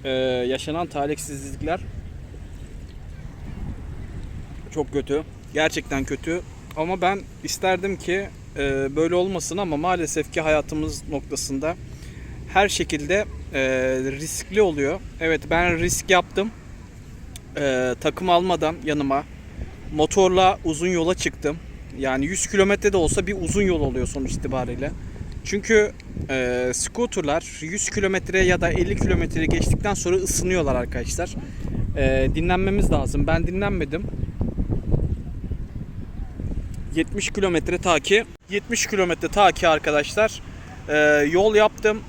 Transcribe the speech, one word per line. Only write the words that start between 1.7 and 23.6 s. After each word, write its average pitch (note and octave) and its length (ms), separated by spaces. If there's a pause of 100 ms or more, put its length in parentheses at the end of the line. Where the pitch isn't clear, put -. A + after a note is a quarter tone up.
çok D3+ 180
kötü. C#3+ 300 (320)
Gerçekten D3+ 500
kötü. D#3+ 360 (360)
Ama F3 240
ben F#3+ 200 (240)
isterdim F#3 520
ki, G3 320 (280)
e, C#3 400
böyle E3 180
olmasın F3+ 420
ama F3 200
maalesef D#3+ 560
ki E3+ 80
hayatımız D#3 680
noktasında C#3 680 (760)
her G3 160
şekilde, F3 560 (300)
e, C3+ 60 (500)
riskli D#3+ 520
oluyor. D#3 380 (200)
Evet, D#3+ 200 (100)
ben E3+ 280
risk F3 320
yaptım. F#3+ 400 (1080)
E, B2+ 440
takım F3+ 300
almadan E3+ 540
yanıma D3 400 (680)
motorla F#3 720
uzun D#3+ 240
yola F3 260
çıktım. D3+ 420 (420)
Yani C3+ 280
yüz F#3+ 200
kilometre G3 460
de G3 40
olsa F3 300
bir G3 140
uzun F3 220